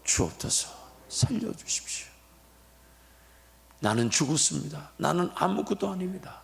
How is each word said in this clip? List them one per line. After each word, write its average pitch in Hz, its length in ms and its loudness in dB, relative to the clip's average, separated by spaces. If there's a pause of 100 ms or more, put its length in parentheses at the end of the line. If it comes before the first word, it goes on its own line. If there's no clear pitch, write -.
주옵소서. - 680 0 (380)
살려 - 440 0
주십시오. - 560 -6 (1700)
나는 110 300 4
죽었습니다. - 880 0
나는 175 380 2
아무것도 196 540 0
아닙니다. 185 560 -6